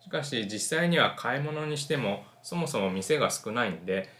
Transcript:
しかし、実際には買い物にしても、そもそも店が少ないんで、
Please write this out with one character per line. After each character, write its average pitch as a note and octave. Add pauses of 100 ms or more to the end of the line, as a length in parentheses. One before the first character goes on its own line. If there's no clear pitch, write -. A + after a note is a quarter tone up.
し -
か D3+
し、 A#2
実 G#2+
際 F3
に E3+
は A2+
買 B2+
い -
物 D3+
に D3+
し C#3+
て D3+
も、 G2+ (180)
そ -
も E3
そ C3+
も F#2+
店 F#2+
が G#2+
少 -
な A#2
い G2+
ん F2
で、 F#2+ (120)